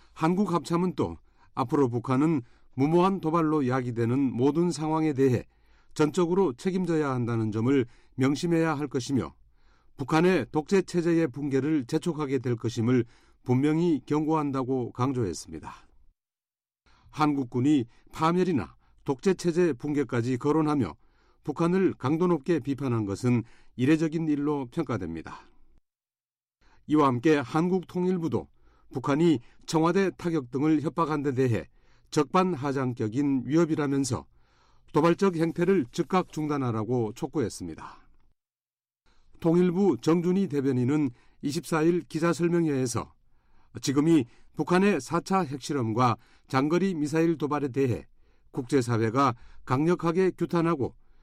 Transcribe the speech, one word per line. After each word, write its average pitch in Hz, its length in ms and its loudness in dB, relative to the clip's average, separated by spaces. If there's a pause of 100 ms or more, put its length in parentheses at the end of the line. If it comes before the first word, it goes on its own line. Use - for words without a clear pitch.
(120)
한국 180 400 0
합참은 170 420 -2
또 87 220 -4 (380)
앞으로 131 340 0
북한은 131 540 0 (320)
무모한 175 460 2
도발로 156 460 0
야기되는 123 520 -2 (140)
모든 143 380 0
상황에 156 440 -2
대해 123 300 2 (500)
전적으로 165 580 0
책임져야 165 580 -2
한다는 117 400 -2
점을 117 360 0 (300)
명심해야 160 580 0
할 143 120 -6
것이며 120 480 -4 (640)
북한의 156 560 2
독재 180 300 0
체제의 165 460 0
붕괴를 135 580 -2
재촉하게 147 520 -4
될 123 160 -4
것임을 117 520 0 (380)
분명히 151 600 2
경고한다고 143 880 -2
강조했습니다. 117 800 -4 (1400)
한국군이 139 680 2 (260)
파멸이나 165 640 0 (280)
독재 147 300 0
체제 175 380 0
붕괴까지 131 640 -2
거론하며 147 580 0 (500)
북한을 170 500 0
강도 160 320 0
높게 170 340 0
비판한 123 460 -2
것은 117 360 0 (340)
이례적인 160 520 0
일로 143 380 -2
평가됩니다. 95 840 -8 (1400)
이와 147 180 4
함께 135 300 4
한국 165 500 0
통일부도 170 600 -2 (460)
북한이 143 480 2 (240)
청와대 170 540 2
타격 160 320 -4
등을 147 320 2
협박한 151 400 -2
데 143 100 -2
대해 120 360 0 (420)
적반하장격인 139 1400 0
위협이라면서 139 800 0 (640)
도발적 170 440 2
행태를 165 560 0
즉각 175 400 -2
중단하라고 123 800 -2
촉구했습니다. - 920 -8 (1300)
통일부 175 600 4
정준희 180 480 2
대변인은 135 600 0 (320)
이십사일 165 680 0
기자설명회에서 160 1040 0 (680)
지금이 147 460 4 (300)
북한의 180 440 2
사 165 200 -4
차 190 200 0
핵실험과 127 760 -2 (320)
장거리 165 460 0
미사일 160 420 0
도발에 147 320 -4
대해 123 380 -2 (460)
국제사회가 120 840 0 (300)
강력하게 165 680 0
규탄하고 165 640 -2 (280)